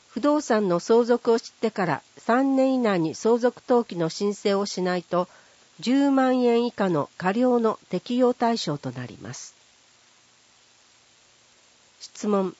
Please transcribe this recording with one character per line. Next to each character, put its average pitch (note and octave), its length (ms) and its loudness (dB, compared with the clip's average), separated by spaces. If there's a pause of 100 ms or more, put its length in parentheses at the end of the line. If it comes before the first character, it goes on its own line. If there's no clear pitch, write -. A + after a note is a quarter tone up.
不 - 120 -10
動 D4 200 2
産 G#3+ 280 0
の F3 100 2
相 A3+ 260 4
続 A#3+ 280 2
を A3+ 80 2
知 - 80 -16
っ - 40 -20
て - 180 -4
か F#3+ 160 -4
ら D3+ 160 -2 (160)
三 C4+ 380 0
年 C4 180 2
以 B3+ 40 0
内 G#3 220 0
に D#3 140 -2
相 A#3 240 0
続 A#3+ 280 -2
登 A#3+ 220 2
記 G3 80 -10
の E3 140 -2
申 G3+ 240 -4
請 G3 200 -2
を G3 120 0
し F#3 160 -6
な F3+ 140 0
い F3+ 60 -6
と、 F3 260 -2 (520)
十 C#4 300 2
万 C4 320 2
円 A#3+ 240 2
以 A#3+ 40 -4
下 G3 180 -2
の D3+ 280 0
科 F#3 160 -2
料 B3 260 2
の A3 300 -2
適 A#3+ 300 -4
用 B3 160 2
対 A3+ 240 -2
象 D3 200 -6
と C3 120 -10
な B2 160 -10
り G2+ 120 -16
ま G#2+ 140 -12
す。 - 220 -18 (2500)
質 - 280 -10
問。 G3 320 0